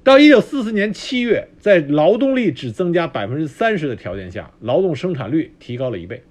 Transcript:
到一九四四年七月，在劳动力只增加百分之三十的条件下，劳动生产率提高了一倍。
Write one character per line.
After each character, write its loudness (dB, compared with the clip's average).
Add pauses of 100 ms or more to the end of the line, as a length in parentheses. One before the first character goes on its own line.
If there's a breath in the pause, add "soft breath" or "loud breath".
到 6
一 8
九 8
四 -4
四 -6
年 -2
七 -6
月， -2 (100)
在 4
劳 2
动 0
力 0
只 -10
增 -4
加 0
百 -8
分 -6
之 -4
三 -2
十 -4
的 -6
条 -12
件 -12
下， -14 (100)
劳 0
动 -2
生 -6
产 -8
率 -4
提 -12
高 -6
了 -8
一 -12
倍。 -16